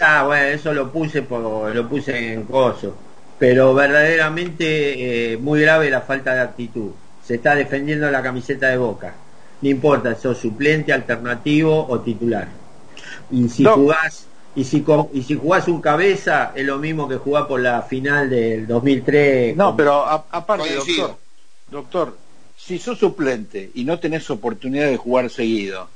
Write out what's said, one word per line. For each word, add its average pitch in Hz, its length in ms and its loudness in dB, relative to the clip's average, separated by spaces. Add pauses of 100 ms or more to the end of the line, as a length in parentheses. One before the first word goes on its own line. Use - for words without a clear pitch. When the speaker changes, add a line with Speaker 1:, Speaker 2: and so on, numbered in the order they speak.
Speaker 1:
Ah, 151 240 6
bueno, 143 220 2
eso 151 260 -2
lo 135 180 -2
puse 156 300 -2
por, 120 200 -6 (340)
lo 117 120 -2
puse 120 460 -4
en 110 120 -6
coso. 113 500 0 (420)
Pero 131 380 6
verdaderamente, 151 1600 2
eh, 113 40 -4
muy 147 240 2
grave 156 300 6
la 127 100 2
falta 135 320 -2
de 127 80 2
actitud. 113 500 -6 (340)
Se 120 100 -2
está 143 180 2
defendiendo 147 560 0
la 131 140 0
camiseta 131 460 -2
de 127 80 2
Boca. 104 360 -2 (480)
No 139 80 2
importa 127 460 4
si - 80 -10
sos 123 160 0
suplente, 143 520 0
alternativo 135 960 2
o 120 140 0
titular. 110 460 -2 (840)
Y 123 180 2
si 123 140 2
Speaker 2:
No. 156 120 8
Speaker 1:
jugás, 156 500 2 (320)
y 135 60 -2
si 147 200 0
co-, 151 300 2
y 131 100 -4
si 147 120 -2
jugás 160 320 0
un 165 140 0
cabeza, 156 760 2
es 139 100 -4
lo 139 120 -2
mismo 151 320 -4
que 131 80 -4
jugar 143 300 -2
por 135 120 -2
la 120 220 2
final 139 480 -2
del 113 380 0
dos 117 160 0
mil 135 200 2
tres. 135 520 4
Speaker 2:
No, 196 120 4
Speaker 1:
Con 156 100 2
Speaker 2:
pero 143 280 4
a-, 156 260 0
aparte, 170 440 -2
Speaker 3:
Coincido. 160 320 -2
Speaker 2:
doctor, - 120 -12 (520)
doctor, 143 460 -6 (400)
si 180 220 -8
sos 240 180 -6
suplente 120 760 -2
y 123 120 -6
no 165 140 -2
tenés 160 300 -4
oportunidad 131 580 -2
de 127 100 2
jugar 123 320 0
seguido 101 680 -2